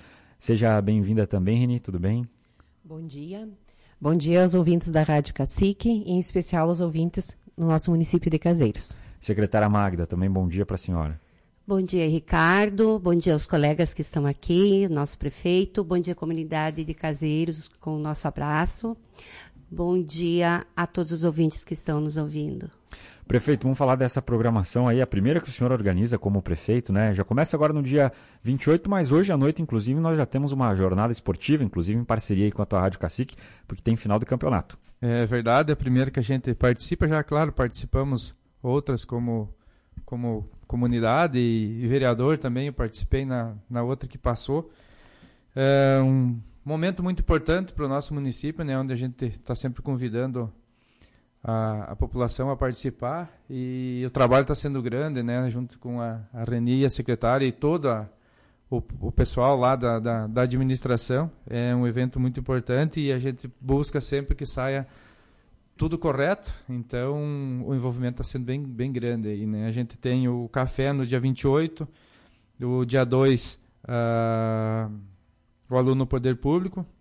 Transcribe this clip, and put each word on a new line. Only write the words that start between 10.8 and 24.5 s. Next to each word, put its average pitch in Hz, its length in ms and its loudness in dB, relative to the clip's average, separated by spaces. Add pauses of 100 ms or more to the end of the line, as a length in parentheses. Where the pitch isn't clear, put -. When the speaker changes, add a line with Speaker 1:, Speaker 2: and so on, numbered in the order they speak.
Speaker 3:
Bom 196 160 0
dia, 180 260 0
Ricardo. 196 880 2
Bom 175 160 2
dia 170 200 4
aos 151 100 0
colegas 156 480 2
que - 80 -8
estão 147 240 -2
aqui, 190 640 2
nosso 147 300 -2
prefeito. 185 680 0
Bom 175 140 0
dia, 175 160 -2
comunidade 160 720 -4
de 156 80 -6
Caseiros, 156 720 -2
com - 280 -8
o 151 40 -4
nosso 151 260 -4
abraço. 151 680 -2 (720)
Bom 175 320 0
dia 170 640 0 (100)
a 175 120 -2
todos 170 260 -4
os 160 100 -4
ouvintes 160 440 0
que - 80 -8
estão 151 260 -2
nos 151 160 -4
ouvindo. 151 540 -6 (560)
Speaker 1:
Prefeito, 131 360 2
vamos 131 160 2
falar 131 160 4
dessa 127 260 0
programação 117 680 2